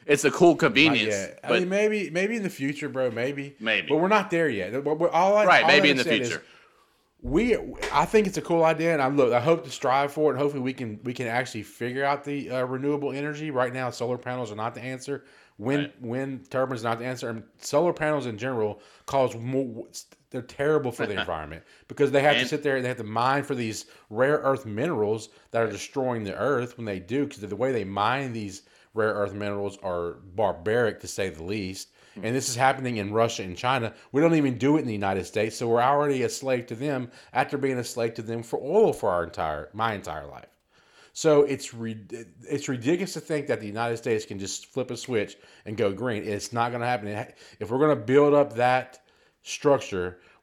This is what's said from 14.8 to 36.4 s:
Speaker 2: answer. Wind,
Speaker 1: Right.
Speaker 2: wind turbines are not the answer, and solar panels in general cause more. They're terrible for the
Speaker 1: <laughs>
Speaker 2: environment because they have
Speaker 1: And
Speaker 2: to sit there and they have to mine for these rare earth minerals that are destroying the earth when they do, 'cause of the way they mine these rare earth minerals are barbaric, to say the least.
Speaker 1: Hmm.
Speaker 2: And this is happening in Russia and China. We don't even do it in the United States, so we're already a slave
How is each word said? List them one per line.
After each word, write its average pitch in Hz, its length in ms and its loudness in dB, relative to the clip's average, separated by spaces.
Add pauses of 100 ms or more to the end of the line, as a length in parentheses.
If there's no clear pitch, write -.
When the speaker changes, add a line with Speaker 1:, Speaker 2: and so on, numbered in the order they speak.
Speaker 2:
answer. 131 420 -8 (360)
Wind, 139 240 0
Speaker 1:
Right. - 180 -12
Speaker 2:
wind 127 480 -6
turbines 127 340 -2
are 117 60 0
not 113 100 0
the 120 60 -8
answer, 127 240 -6
and 113 140 -8 (160)
solar 170 340 2
panels 151 320 0
in 107 140 -6
general 110 420 -2 (240)
cause 131 300 2
more. 120 500 -4 (460)
They're 131 100 -6
terrible 139 500 0
for 127 140 -4
the 104 80 -2
Speaker 1:
<laughs> 92 60 -4
Speaker 2:
environment 80 420 -6 (260)
because 143 220 2
they 139 140 4
have 143 140 6
Speaker 1:
And 123 40 2
Speaker 2:
to 127 60 0
sit 147 160 -4
there 143 140 0
and 127 60 -2
they 123 60 0
have 123 80 -4
to 117 60 -8
mine 120 400 0
for 143 100 -4
these 113 320 -4 (240)
rare 131 340 2
earth 135 220 0
minerals 110 640 -2 (220)
that 117 100 0
are 113 80 0
destroying 120 540 -4
the 98 120 -6
earth 123 420 -2
when 117 80 -10
they 98 140 -6
do, 123 280 -2
'cause 104 160 -14
of 95 80 -8
the 104 40 -6
way 127 160 -2
they 113 120 -2
mine 113 500 -2
these 101 300 -10 (300)
rare 107 200 2
earth 101 200 -2
minerals 101 500 -6
are 87 320 -4 (200)
barbaric, 104 640 0
to 95 60 -14
say 98 220 -4
the 80 140 -12
least. 95 460 -6 (260)
Speaker 1:
Hmm. 101 100 -8
Speaker 2:
And 113 100 -2
this 131 140 -2
is 120 60 -4
happening 131 420 2
in 101 160 -4
Russia 113 300 2
and 92 120 -8
China. 123 380 -2 (180)
We 131 100 2
don't 165 140 6
even 139 220 2
do 139 180 4
it 156 60 2
in 143 60 -4
the 113 60 -4
United 98 320 -2
States, 110 300 -2
so 120 140 -4
we're 117 120 4
already 139 420 2
a 113 60 2
slave 131 380 -2